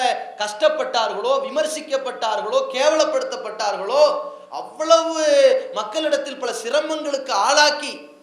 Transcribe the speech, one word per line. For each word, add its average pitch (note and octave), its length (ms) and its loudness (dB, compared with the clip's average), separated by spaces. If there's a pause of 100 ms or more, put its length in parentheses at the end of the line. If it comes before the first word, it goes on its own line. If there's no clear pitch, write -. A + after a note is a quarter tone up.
(360)
கஷ்டப்பட்டார்களோ, A#3+ 1040 0
விமர்சிக்கப்பட்டார்களோ, C4 1160 -4 (140)
கேவலப்படுத்தப்பட்டார்களோ, B3+ 1300 0 (480)
அவ்வளவு D#4+ 760 2 (500)
மக்களிடத்தில் C#4 640 -2
பல B3 140 -4
சிரமங்களுக்கு C#4+ 800 -4
ஆளாக்கி, D4 600 2 (300)